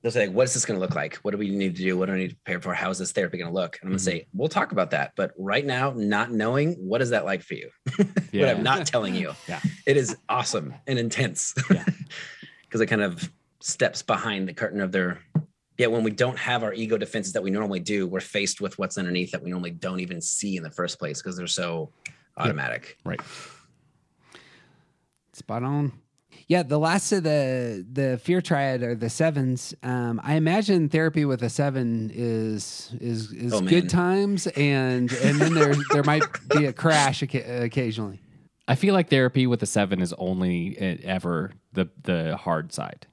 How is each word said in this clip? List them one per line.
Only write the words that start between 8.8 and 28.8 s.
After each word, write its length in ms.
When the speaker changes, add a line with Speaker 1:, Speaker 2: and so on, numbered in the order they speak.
Speaker 1:
telling 260
you. 200
Speaker 2:
Yeah. 120
Speaker 1:
It 120
is 180
awesome 440
and 100
intense. 640
<laughs> 80
Speaker 2:
Yeah. 160
Speaker 1:
'Cause 120
it 60
kind 140
of 280
steps 420
behind 460
the 60
curtain 260
of 140
their, 260
yeah, 100
when 160
we 80
don't 280
have 240
our 100
ego 240
defenses 360
that 100
we 80
normally 300
do, 260
we're 140
faced 400
with 180
what's 180
underneath 340
that 120
we 80
normally 200
don't 280
even 220
see 340
in 80
the 80
first 260
place 240
'cause 140
they're 120
so 440
Speaker 2:
Yeah. 60
Speaker 1:
automatic. 580
Speaker 2:
Right. 160
Speaker 3:
Spot 300
on. 300
Yeah, 160
the 160
last 340
of 100
the, 680
the 300
fear 200
triad 420